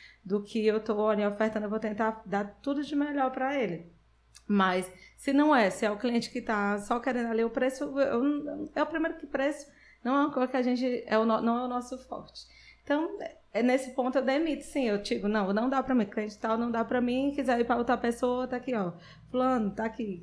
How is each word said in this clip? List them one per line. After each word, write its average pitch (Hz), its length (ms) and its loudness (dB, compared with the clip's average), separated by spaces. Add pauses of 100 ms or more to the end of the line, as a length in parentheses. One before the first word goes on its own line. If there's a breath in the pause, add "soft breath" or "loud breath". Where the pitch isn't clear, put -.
(220 soft breath)
do 202 200 -2
que 214 240 0
eu 214 120 4
tô 214 300 0
ali 208 160 2
ofertando, 214 400 0
eu 202 60 -4
vou 220 80 -2
tentar 220 480 -2
dar 202 180 -2 (160)
tudo 285 240 -2
de 294 100 -8
melhor 285 360 0
pra 262 280 -2
ele. 170 280 -4 (600)
Mas, 190 400 2 (300 loud breath)
se - 160 -2
não 294 240 6
é, 208 140 6
se 196 160 -2
é 208 40 2
o 208 60 -4
cliente 233 340 0
que 240 120 -6
tá 208 360 0
só 233 220 -2
querendo 240 300 -2
ali 226 120 2
o 226 60 2
preço, 269 360 -2
eu, 277 140 -4
eu, 285 760 0
é 285 80 0
o 302 40 2
primeiro 320 300 -2
que 302 100 -14
preço 285 400 -4 (380 soft breath)
não 247 100 0
é 285 40 4
uma 285 120 2
coisa 254 200 0
que 262 80 0
a 254 40 2
gente, 247 440 0
é 220 120 2
o 220 60 4
no-, 226 160 4
não 233 160 2
é 247 80 -2
o 254 40 -6
nosso 247 280 -6 (100)
forte. - 360 -12 (420 soft breath)
Então, 311 320 0 (360)
é 208 100 2
nesse 262 300 2
ponto 254 260 0
eu 247 60 0
demito, 294 380 0
sim, 262 260 -2
eu 202 100 2
digo, 202 280 -2
"Não, 202 280 2
não 233 160 2
dá 269 120 0
pra 262 120 0
mim, 226 100 4
cliente 214 340 -6
tal, 226 200 0
não 240 120 -2
dá 226 140 0
pra 247 160 0
mim, 254 340 0
quiser 254 240 0
ir 240 60 4
pra 240 140 0
outra 240 180 2
pessoa, 247 500 0
tá 247 100 -6
aqui, 247 180 -4
ó, 185 180 -2 (380 loud breath)
fulano, 254 400 2
tá 220 160 -4
aqui, 208 360 -6